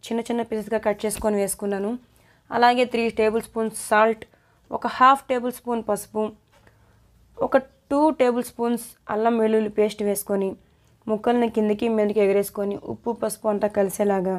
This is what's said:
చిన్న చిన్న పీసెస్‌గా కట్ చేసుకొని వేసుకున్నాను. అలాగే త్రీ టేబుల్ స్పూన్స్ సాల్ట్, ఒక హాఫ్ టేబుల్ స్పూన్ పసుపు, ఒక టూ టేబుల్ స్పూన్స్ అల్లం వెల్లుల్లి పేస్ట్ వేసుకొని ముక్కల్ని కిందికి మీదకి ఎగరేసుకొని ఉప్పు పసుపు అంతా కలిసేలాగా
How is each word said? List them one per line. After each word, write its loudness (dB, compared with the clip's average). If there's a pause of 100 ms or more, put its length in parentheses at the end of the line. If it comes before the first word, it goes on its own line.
చిన్న -2 (100)
చిన్న -2 (100)
పీసెస్‌గా -4
కట్ -2
చేసుకొని 0
వేసుకున్నాను. -4 (680)
అలాగే 4
త్రీ 0 (160)
టేబుల్ 0
స్పూన్స్ -6
సాల్ట్, 4 (540)
ఒక -6 (140)
హాఫ్ 6
టేబుల్ -4
స్పూన్ -4
పసుపు, -4 (1300)
ఒక 2 (340)
టూ 2 (180)
టేబుల్ 0
స్పూన్స్ -4 (280)
అల్లం 2
వెల్లుల్లి 0
పేస్ట్ 0
వేసుకొని -2 (600)
ముక్కల్ని 0
కిందికి 0 (120)
మీదకి 2
ఎగరేసుకొని 0 (160)
ఉప్పు -6
పసుపు -4
అంతా 0 (100)
కలిసేలాగా 0